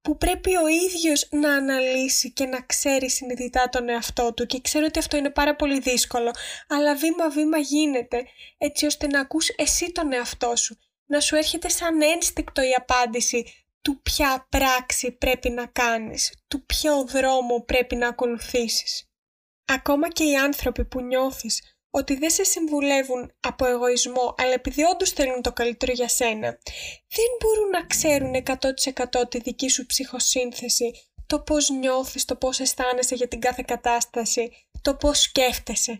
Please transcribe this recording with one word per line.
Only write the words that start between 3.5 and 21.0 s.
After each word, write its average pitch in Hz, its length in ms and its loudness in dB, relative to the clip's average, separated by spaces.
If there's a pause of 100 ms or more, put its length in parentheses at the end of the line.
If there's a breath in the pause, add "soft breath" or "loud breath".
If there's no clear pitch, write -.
τον 240 200 -2
εαυτό 233 440 0
του, 240 120 -2
και 254 160 -4
ξέρω 302 240 0
ότι 311 140 0
αυτό 302 180 -2
είναι 285 120 0
πάρα 294 260 2
πολύ 277 240 0
δύσκολο, 240 520 0 (360 loud breath)
αλλά 294 280 2
βήμα-βήμα 311 640 2
γίνεται, 277 680 0 (340 loud breath)
έτσι 294 280 0
ώστε 294 220 0
να 285 120 2
ακούς 302 380 0
εσύ 339 340 0
τον 302 220 -2
εαυτό 240 420 -2
σου, - 220 -2 (280)
να 294 140 0
σου 294 160 0
έρχεται 320 340 0
σαν 330 320 0
ένστικτο 311 600 0
η 254 120 2
απάντηση 247 920 0 (160)
του 185 200 -2
ποια 269 480 0
πράξη 254 640 2
πρέπει 254 380 0
να 240 160 -6
κάνεις, 233 680 -2 (140)
του - 180 -8
ποιο 285 400 2
δρόμο 254 580 2
πρέπει 247 320 0
να 240 120 0
ακολουθήσεις. 240 1040 -4 (540)
Ακόμα 285 420 0
και 339 160 -2
οι 294 120 4
άνθρωποι 269 500 0
που 254 160 -8